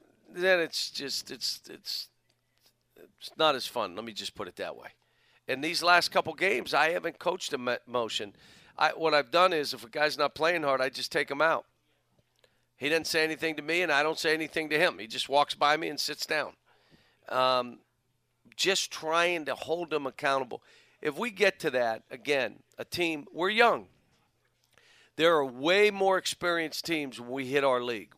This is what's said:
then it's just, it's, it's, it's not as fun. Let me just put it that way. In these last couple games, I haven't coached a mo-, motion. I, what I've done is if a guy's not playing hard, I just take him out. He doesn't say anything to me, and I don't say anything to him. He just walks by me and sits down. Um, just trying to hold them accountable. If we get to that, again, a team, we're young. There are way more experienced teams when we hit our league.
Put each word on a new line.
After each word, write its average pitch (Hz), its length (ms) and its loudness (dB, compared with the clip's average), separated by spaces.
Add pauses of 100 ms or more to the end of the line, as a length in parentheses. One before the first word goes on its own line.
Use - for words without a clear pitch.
(300)
then 180 300 2
it's - 320 -4
just, - 400 -8
it's, - 380 -6
it's, - 400 -10 (880)
it's - 400 -20
not 156 180 4
as 120 100 -6
fun. 95 300 -4
Let 107 80 -8
me 113 80 -10
just 98 240 -10
put 95 140 -10
it - 80 -20
that 85 180 -8
way. 60 140 -18 (580)
In 131 140 -4
these 160 200 -4
last 175 280 4
couple 170 240 0
games, 190 400 -2
I 151 160 4
haven't 170 300 -4
coached 180 340 -4
a 135 40 -4
mo-, 123 200 -4 (100)
motion. 113 480 -4 (420)
I, 151 120 4
what 156 240 0
I've 135 180 2
done 180 220 6
is 147 200 -2
if 117 120 -12
a 113 40 -16
guy's 151 280 0
not 143 180 0
playing 160 280 0
hard, 135 180 2
I 135 80 0
just 127 240 -8
take 147 180 0
him 139 100 -2
out. 156 240 2 (1120)
He 139 140 -4
doesn't 160 180 0
say 160 160 2
anything 160 320 -2
to 147 60 -10
me, 160 200 0
and 170 100 0
I 143 120 4
don't 156 160 0
say 156 140 2
anything 160 360 -4
to 151 80 2
him. 165 220 2
He 104 80 -10
just - 220 -8
walks 139 260 2
by 151 220 4
me 165 100 -4
and 147 100 -6
sits - 280 -6
down. 147 320 -4 (720)
Um, 127 500 2 (760)
just - 360 0
trying 165 540 0
to 127 100 -4
hold 165 360 -4
them 143 140 -2
accountable. 135 560 -2 (380)
If 143 180 -4
we 233 120 -4
get 196 300 2
to 160 120 -2
that, 117 400 0
again, 131 520 -2 (140)
a 120 60 -8
team, 160 480 -4
we're 175 180 -2
young. 214 380 4 (1300)
There 165 200 6
are 143 100 4
way 170 460 4
more 190 260 2
experienced 170 680 -4
teams 139 360 -4
when 120 80 -14
we 131 160 -6
hit 139 180 0
our 127 180 2
league. 117 360 -6